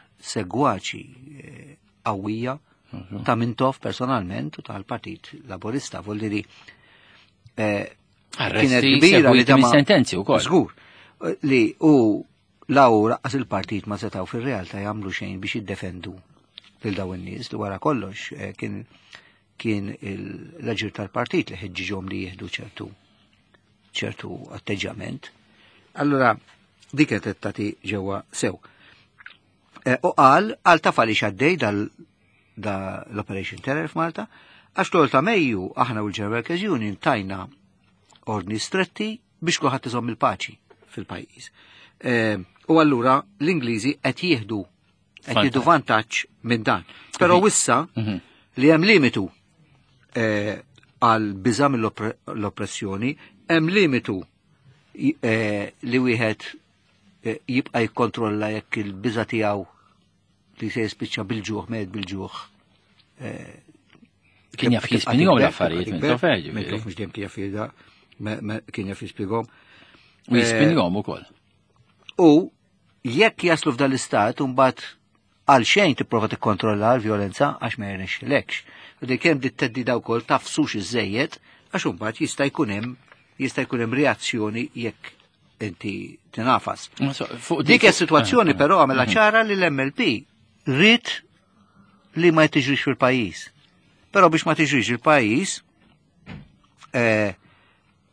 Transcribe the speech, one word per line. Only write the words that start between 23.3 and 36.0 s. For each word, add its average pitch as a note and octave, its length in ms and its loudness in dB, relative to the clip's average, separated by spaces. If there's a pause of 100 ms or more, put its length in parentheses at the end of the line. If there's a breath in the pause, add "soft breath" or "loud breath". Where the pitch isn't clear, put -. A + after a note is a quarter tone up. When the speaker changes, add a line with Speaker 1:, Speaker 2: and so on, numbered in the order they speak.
Speaker 1:
ċertu G#2 360 -8 (220)
atteġġament. - 800 -10 (640 soft breath)
Allura, C3+ 380 2 (580)
dik C#3 160 2
qed A2 200 -2 (120)
tagħti G#2 280 -6 (140)
ġewwa G2 480 -6
sew. - 280 -4 (1300 soft breath)
Eh, B2+ 180 2
u F3+ 140 0
qal, D#3+ 460 6
qal E3+ 180 6
taf - 180 0
għaliex A2 300 2
għaddej C3+ 300 0
dal-, G#2 280 -2 (680)
da G2+ 180 -6 (360)
l-Operation G2+ 500 -8
Terror D3+ 280 -4
f'Malta, E3 380 -6 (500 soft breath)
għax F#3+ 140 0
tol D#3 200 6
ta' C3+ 120 4
Mejju C#3 520 0
aħna A#2 280 -2